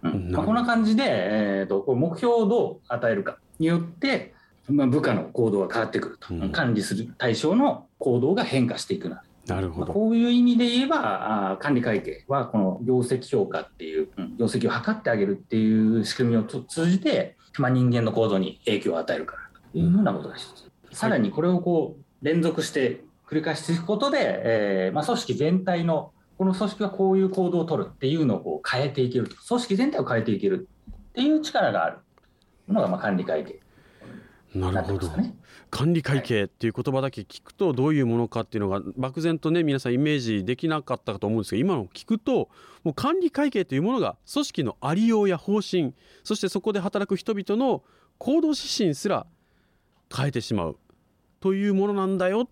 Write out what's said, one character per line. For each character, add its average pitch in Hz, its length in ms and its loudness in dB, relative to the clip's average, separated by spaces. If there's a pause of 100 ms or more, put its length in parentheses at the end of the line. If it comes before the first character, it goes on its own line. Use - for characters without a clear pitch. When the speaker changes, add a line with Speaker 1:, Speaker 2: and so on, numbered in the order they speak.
Speaker 1:
う 87 60 0
ん。 - 20 -2
Speaker 2:
な - 0 -
る 104 80 -2
ほ 87 120 -4
ど。 95 60 0
Speaker 1:
ま 160 60 0
あ、 - 20 -2
こ 208 80 0
ん - 20 2
な 240 100 0
感 233 200 2
じ 214 100 4
で、 269 100 4
え 101 600 0
ー - 20 -12
と、 98 140 0
こ 135 120 0
う - 20 2
目 165 200 0
標 240 180 2
を 226 140 4
ど 214 360 0
う - 40 -20
与 120 220 0
え 110 60 2
る 98 80 -2
か - 140 -8 (220)
に 160 80 2
よ 170 120 2
っ - 20 -2
て、 - 520 -4 (360)
ま 143 160 4
あ、 - 20 2
部 131 140 2
下 123 120 0
の 87 100 0
行 110 280 0
動 98 160 2
が - 60 -8
変 113 100 0
わ 110 40 -2
っ - 40 -10
て - 80 0
く - 100 -6
る - 100 -16
と。 - 140 -10
Speaker 2:
う 85 40 -4
ん。 90 140 -4
Speaker 1:
管 139 220 0
理 104 80 0
す 95 140 -4
る 113 220 -6
対 117 180 0
象 160 200 0
の - 320 2 (120)
行 123 200 2
動 147 160 4
が - 80 0
変 127 240 2
化 - 100 -4
し - 80 -8
て - 80 -4
い - 60 -6
く 87 100 -8
な。 - 140 -14 (220)
Speaker 2:
な 92 140 -2
る 92 100 -2
ほ 80 120 -6
ど。 85 60 -4
Speaker 1:
ま - 40 -6
あ、 - 20 -4
こ 220 180 2
う 233 40 4
い 233 100 4
う 240 60 2
意 247 100 6
味 240 160 6
で 240 120 4
言 247 160 2
え - 20 -4
ば、 104 640 0
あ - 40 0
ー、 - 20 -14
管 143 180 0
理 120 60 2
会 113 200 0
計 - 280 -10
は 135 180 0
こ 110 100 -2
の 95 260 2
業 127 160 4
績 123 240 -2
評 107 220 0
価 - 160 -6
っ - 100 -14
て - 120 -18
い 80 180 -4
う、 78 60 -4 (100)
う 127 40 -8
ん、 123 160 -8
業 117 80 0
績 110 220 0
を - 40 0
測 214 260 -2
っ - 40 -14
て - 80 -4
あ 113 80 2
げ 101 80 2
る 101 80 0
っ - 20 0
て - 220 -4
い 110 420 4
う 120 60 0
仕 - 100 -6
組 120 160 0
み 117 60 4
を 107 60 2
と-、 127 180 -8
通 165 280 -2
じ 190 120 4
て、 254 340 -2 (220)
ま 135 100 0
あ、 - 20 2
人 127 220 4
間 120 140 2
の 110 80 0
行 113 160 2
動 98 100 2
に - 260 -4
影 107 140 0
響 90 140 -2
を 82 60 -2
与 - 140 -4
え - 40 -2
る - 80 -6
か - 100 -12
ら - 60 -14 (320)
と - 40 -4
い 170 80 2
う 170 40 4
ふ 185 100 6
う - 20 4
な 139 120 2
こ 76 100 -6
と - 60 -10
が - 60 -14
一 - 180 -16
つ。 - 80 -20
Speaker 2:
は - 60 -20 (240)
い。 - 40 -18
Speaker 1:
さ 220 140 -2
ら 185 80 2
に 196 120 2
こ 151 120 -4
れ 175 80 2
を 180 100 2
こ 170 400 0
う - 260 -14
連 165 160 2
続 160 200 0
し - 100 -4
て 131 320 -2 (240)
繰 147 80 -8
り 156 60 0
返 156 160 -4
し - 100 -12
て 170 60 0
い - 20 2
く 170 100 -4
こ 214 120 0
と 277 140 0
で、 302 100 0
え 101 720 0
ー、 - 20 -4
ま 196 60 0
あ、 - 40 -4
組 - 120 0
織 - 160 -4
全 175 320 0
体 175 180 0
の、 156 300 -2 (240)
こ 190 80 0
の 185 80 2
組 202 160 -2
織 208 140 -6
は 196 60 -2
こ 190 220 2
う 190 60 4
い 190 60 4
う 190 60 2
行 185 200 0
動 175 100 0
を 160 60 0
取 160 180 -2
る - 80 -8
っ - 20 -20
て - 140 -4
い 151 80 2
う 156 100 2
の 110 100 2
を - 40 -4
こ 78 260 -6
う - 40 -6
変 135 160 0
え 143 40 -2
て 131 120 -2
い 123 80 2
け 123 100 0
る 107 80 -2
と。 - 80 -16
組 - 240 -2
織 196 160 -2
全 294 160 2
体 - 80 -2
を 131 60 0
変 117 140 0
え - 20 -2
て 113 100 -2
い 98 80 0
け 98 100 0
る 92 200 -2 (200)
っ - 40 -14 (180)
て 247 100 -4
い 285 100 4
う 311 100 4
力 185 320 0
が 87 100 2
あ 82 60 0
る - 80 -10 (720)
の 196 120 2
が、 104 60 2
ま 92 100 -2
あ、 - 20 -6
管 98 180 0
理 85 80 -2
会 80 180 -2
計 - 160 -16 (960)
Speaker 2:
な 92 160 -2
る 98 100 -2
ほ - 0 -
ど。 - 0 -
Speaker 1:
に - 0 -
な - 0 -
っ - 40 -4
て 98 80 -2
ま 90 80 -2
す 90 80 -4
か 78 120 -6
ね。 240 140 -2 (360)
Speaker 2:
管 156 220 0
理 165 100 0
会 139 180 0
計 107 220 0
っ 95 40 -2
て - 200 -6
い - 20 2
う 107 60 -4
言 131 180 -4
葉 135 80 0
だ 135 80 -2
け 107 120 -12
聞 - 200 -18
く - 140 -20
と 175 180 2
ど 127 140 2
う 156 80 4
い 139 60 4
う 127 40 4
も 117 120 2
の 117 100 0
か 117 140 -4
っ 110 40 -4
て 113 140 -6
い - 20 0
う - 20 0
の 98 60 0
が、 95 60 0
Speaker 1:
は 101 60 -2
い。 - 20 -12 (120)
Speaker 2:
漠 131 260 -6
然 160 180 0
と 160 100 -2
ね、 170 140 2
皆 139 160 2
さ 127 100 -4
ん 123 40 2
イ 123 40 2
メ 151 200 2
ー - 20 0
ジ 107 260 -2
で 123 100 -2
き 165 120 -4
な 156 160 -2
か 127 120 -4
っ - 80 -12
た 113 100 -6
か 98 60 -8
と - 60 -4
思 110 120 0
う - 20 2
ん - 20 -2
で 98 40 -4
す - 60 -8
け - 40 -2
ど、 113 60 2
今 185 140 2
の 110 120 -4
聞 - 180 -20
く 220 140 0
と、 226 300 0 (340)
も 160 80 -2
う - 20 -6
管 320 260 0
理 349 120 0
会 285 180 0
計 196 160 -2
と - 80 -8
い 135 60 2
う - 20 0
も 220 120 0
の 254 60 0
が 156 160 -2 (160)
組 285 140 -2
織 - 180 -4
の 110 180 -4
あ 143 120 -2
り 220 140 4
よ 214 160 4
う 202 60 4
や 175 100 0
方 202 220 0
針、 160 340 -2 (280)
そ 214 120 -2
し - 40 -8
て 190 100 -2
そ 190 120 -4
こ 214 120 -2
で 202 60 0
働 196 280 -4
く 196 80 0
人 - 200 -4
々 202 240 -2
の 240 240 0 (360)
行 311 220 2
動 320 80 2
指 294 120 -2 (160)
針 175 160 2
す 202 160 -4
ら 135 160 0 (880)
変 135 120 0
え 139 40 0
て 120 100 -2
し - 120 -6
ま 95 120 0
う - 120 -6 (640)
と 190 160 0
い 202 120 0
う 202 60 2
も 190 140 2
の 208 60 0
な 190 140 0
ん 190 120 0
だ 185 100 2
よ。 226 220 0